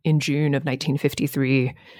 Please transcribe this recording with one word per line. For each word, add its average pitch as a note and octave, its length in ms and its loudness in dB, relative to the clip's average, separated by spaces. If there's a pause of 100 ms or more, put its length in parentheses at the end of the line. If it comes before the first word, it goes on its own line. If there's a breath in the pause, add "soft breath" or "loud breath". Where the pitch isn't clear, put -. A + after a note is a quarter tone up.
in D#3 160 2
June D3 340 0
of C#3 120 -2
nineteen C3 320 -2
fifty-three, C3+ 760 0 (260 loud breath)